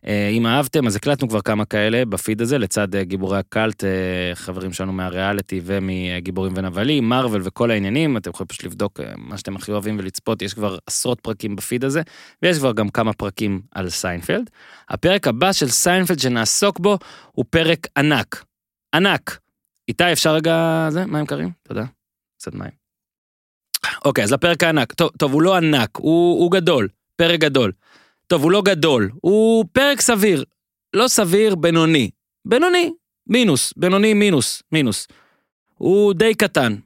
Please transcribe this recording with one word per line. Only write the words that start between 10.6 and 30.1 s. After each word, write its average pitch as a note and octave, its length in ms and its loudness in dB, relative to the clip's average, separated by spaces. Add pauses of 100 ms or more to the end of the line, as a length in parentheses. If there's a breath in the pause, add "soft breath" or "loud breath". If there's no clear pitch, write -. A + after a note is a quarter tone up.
עשרות - 340 -4
פרקים G#2+ 340 -8
בפיד A#2+ 300 -6
הזה, C#3 160 -2 (400 loud breath)
ויש E3+ 160 2
כבר C3+ 140 2
גם G#2+ 180 0
כמה A2 240 0
פרקים G2+ 480 -4 (100)
על F#2 180 -6
סיינפלד. F#2+ 600 -4 (400 loud breath)
הפרק F#3+ 380 0
הבא C#3 260 2
של D3+ 140 0
סיינפלד F3 520 2
שנעסוק B2 600 0
בו G3 200 2 (320 loud breath)
הוא - 180 -4
פרק D#3+ 380 0 (100)
ענק. C#3+ 460 0 (500)
ענק. F3+ 460 0 (480)
איתי, F3 240 2
אפשר D#3 220 2
רגע D#3+ 560 0
זה? E3+ 160 -4
מים D3+ 200 -4
קרים? D3+ 260 -6 (120)
תודה. - 200 -8 (560)
קצת - 160 -14
מים. G2 160 -12 (1300 loud breath)
אוקיי, C3+ 180 2
אז G#2 100 0
לפרק E3+ 300 2
הענק. D#3 300 0
טוב, E3 240 0
טוב, C#3 160 2
הוא D3+ 80 4
לא F#3 140 4
ענק, D3+ 420 2
הוא, E3+ 420 2
הוא E3+ 120 4
גדול. E3 360 2 (280)
פרק E3+ 240 2
גדול. C3+ 320 2 (560 soft breath)
טוב, D#3+ 160 2
הוא E3 80 4
לא G3+ 100 4
גדול. D3+ 500 2 (100)
הוא A3 500 4
פרק C#4 300 2
סביר. G3 420 2 (500)